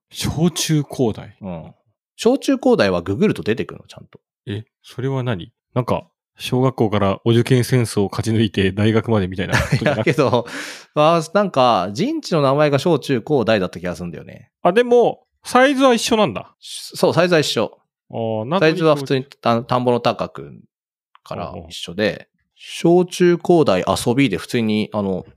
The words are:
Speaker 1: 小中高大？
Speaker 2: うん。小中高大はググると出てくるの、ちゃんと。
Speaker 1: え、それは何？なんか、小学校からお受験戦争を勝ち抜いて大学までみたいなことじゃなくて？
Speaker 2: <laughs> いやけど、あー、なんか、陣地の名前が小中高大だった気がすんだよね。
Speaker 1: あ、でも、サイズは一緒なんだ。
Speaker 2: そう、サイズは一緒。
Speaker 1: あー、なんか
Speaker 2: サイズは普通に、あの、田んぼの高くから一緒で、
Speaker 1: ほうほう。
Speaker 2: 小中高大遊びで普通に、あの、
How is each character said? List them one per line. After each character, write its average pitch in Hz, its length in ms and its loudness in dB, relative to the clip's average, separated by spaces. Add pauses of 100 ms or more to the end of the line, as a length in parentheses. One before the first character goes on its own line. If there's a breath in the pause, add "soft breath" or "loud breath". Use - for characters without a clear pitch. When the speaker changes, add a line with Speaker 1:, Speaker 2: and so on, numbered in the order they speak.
(100)
Speaker 1:
小 - 400 -2
中 156 320 -2
高 120 300 -2
大？ 101 280 -14
Speaker 2:
う 101 80 -12
ん。 82 260 -14 (420)
小 254 220 2
中 269 200 0
高 247 180 2
大 104 140 4
は 87 120 -2
グ 95 140 -4
グ 196 120 2
る 135 60 0
と - 80 -10
出 104 120 0
て 107 120 -6
く - 80 -14
る - 60 -18
の、 - 60 -20
ち - 100 -20
ゃ - 40 -20
ん - 60 -20
と。 - 140 -20 (260)
Speaker 1:
え、 101 180 -8 (180)
そ - 200 -14
れ 131 60 -4
は 135 140 -4
何？ 113 300 -6 (220)
な 127 80 -2
ん - 20 -2
か、 92 240 -2 (300)
小 127 240 -2
学 131 120 2
校 110 160 2
か 104 80 0
ら 98 260 0
お 117 60 2
受 117 120 4
験 123 220 2
戦 127 180 2
争 107 200 0
を 98 80 0
勝 - 140 -6
ち 110 80 -4
抜 110 80 2
い 113 100 2
て 95 220 0
大 104 200 2
学 113 180 0
ま 107 100 2
で 92 80 -2
み 92 80 -10
た 92 80 -4
い 85 40 -6
な 90 100 0
こ - 100 -2
と 147 80 0
じ - 120 0
ゃ 139 80 0
な 110 60 -2
く - 20 -2
て？ 170 60 2
Speaker 2:
<laughs> - 20 4
い - 20 2
や - 20 -
け 147 60 2
ど、 120 240 2 (480 loud breath)
あ 156 240 4
ー、 156 160 -6
な 202 80 2
ん 190 80 -2
か、 113 420 2
陣 254 280 -4
地 - 120 -8
の 156 100 2
名 135 120 2
前 151 160 2
が 139 80 0
小 160 200 0
中 127 220 -2
高 135 240 0
大 104 160 2
だ 92 60 -2
っ 90 40 -6
た - 80 -14
気 87 80 -10
が 87 80 -6
す 80 100 -12
ん 87 60 -10
だ 73 80 -14
よ 69 60 -20
ね。 - 260 -20 (120)
Speaker 1:
あ、 175 100 4
で 233 120 4
も、 240 420 2 (180)
サ 254 220 4
イ 285 80 2
ズ 269 100 2
は 254 100 6
一 220 60 0
緒 - 160 -2
な 214 100 2
ん 110 80 -4
だ。 - 260 -14
Speaker 2:
そ - 500 -2
う、 - 40 0
サ 160 100 4
イ 180 40 2
ズ 175 60 2
は 156 60 6
一 139 60 0
緒。 - 320 -4 (320)
Speaker 1:
あ - 40 -14
ー、 113 300 -6
な 143 120 -4
ん 196 40 0
か 160 60 4
Speaker 2:
サ - 20 4
イ 160 60 2
ズ 160 100 -2
は 151 120 4
普 143 80 -6
通 131 140 0
に、 131 80 -8 (160)
あ 117 140 2
の、 120 80 -4
田 123 140 0
ん 123 60 -2
ぼ 123 80 2
の 120 80 0
高 113 280 -2
く 69 320 -18 (640)
か - 140 -12
ら 80 180 -10 (140)
一 85 80 -18
緒 - 180 -14
で、 104 100 -4
Speaker 1:
ほ 95 80 0
う - 20 -6
ほ 71 80 -16
う。 - 40 -20 (280)
Speaker 2:
小 - 500 0
中 175 340 2
高 170 260 4
大 95 220 0
遊 95 280 0
び 135 140 2
で 92 80 -4
普 - 120 -8
通 120 120 -2
に、 107 320 -2
あ 104 100 -4
の、 95 220 -4 (120)